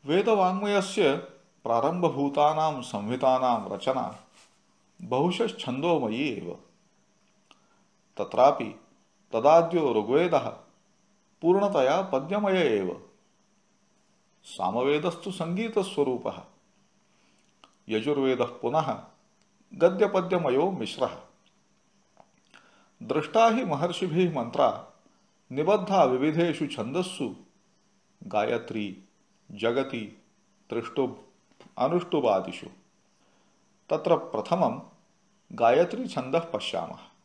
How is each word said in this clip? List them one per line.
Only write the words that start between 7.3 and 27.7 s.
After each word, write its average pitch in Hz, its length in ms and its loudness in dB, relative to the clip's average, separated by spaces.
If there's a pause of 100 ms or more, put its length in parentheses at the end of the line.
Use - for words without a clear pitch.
तत्रापि 123 640 2 (520)
तदाद्यो 156 600 4
ऋग्वेदः 127 640 2 (840)
पूर्णतया 175 600 4
पद्यमय 185 560 -2
एव. 107 520 -2 (1300)
सामवेदस्तु 143 840 -2
सङ्गीतस्वरूपः. 180 1160 -4 (1400)
यजुर्वेदः 127 560 0
पुनः 123 600 -4 (680)
गद्यपद्यमयो 180 960 2
मिश्रः. 123 500 -6 (1800)
दृष्टा 156 460 2
हि 233 160 2
महर्षिभिः 170 720 0
मन्त्रा 120 500 0 (680)
निबद्धा 180 520 2
विविधेषु 151 640 2
छन्दस्सु 131 680 -6 (880)